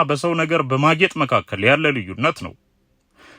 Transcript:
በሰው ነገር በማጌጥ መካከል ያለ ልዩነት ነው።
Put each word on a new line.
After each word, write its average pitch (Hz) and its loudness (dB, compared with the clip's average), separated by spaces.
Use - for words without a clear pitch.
በሰው 147 -2
ነገር 160 0
በማጌጥ 156 2
መካከል 110 -2
ያለ 143 4
ልዩነት 123 -4
ነው። 85 -12